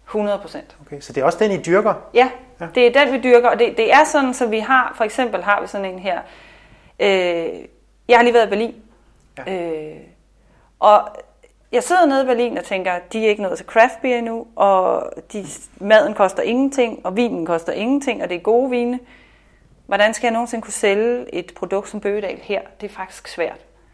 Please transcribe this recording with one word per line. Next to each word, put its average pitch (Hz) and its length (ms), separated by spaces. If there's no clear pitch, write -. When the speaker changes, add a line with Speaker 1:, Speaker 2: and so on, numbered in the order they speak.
Speaker 1:
hundrede 208 340
procent. - 420
Speaker 2:
Okay, 143 180
så - 140
det 139 80
er 131 40
også 170 140
den, 214 120
I 185 60
dyrker? 185 360
Speaker 1:
Ja, 254 160
Speaker 2:
Ja. 170 160
Speaker 1:
det 240 120
er 269 180
den, 254 80
vi 247 80
dyrker, 240 280
og 214 100
det, 233 180
det 226 160
er 285 100
sådan, 277 300
så 247 140
vi 220 120
har, 247 380
for 226 60
eksempel 214 400
har 202 180
vi 185 60
sådan 196 260
en 185 60
her, 185 220
øh, 175 600
jeg 233 100
har 240 60
lige 240 100
været 233 140
i - 20
Berlin, 214 260
Speaker 2:
Ja. 139 160
Speaker 1:
øh, 160 420
og 208 300
jeg 240 120
sidder 349 220
nede 269 180
i - 20
Berlin 240 320
og 175 60
tænker, 185 360
de 220 260
er 214 40
ikke 208 120
nået 185 160
til 190 80
craft 233 360
beer 247 160
endnu, 226 380
og 190 560
de, 202 120
maden 208 360
koster 185 300
ingenting, 254 640
og 185 100
vinen 196 300
koster 165 280
ingenting, 247 500
og 180 60
det 180 60
er 175 60
gode 240 280
vine. 247 300
Hvordan 208 280
skal 247 140
jeg 226 60
nogensinde 233 280
kunne 208 120
sælge 233 640
et 175 200
produkt 196 340
som 214 100
Bøgedal 202 420
her? - 200
Det 208 80
er - 40
faktisk - 340
svært. - 380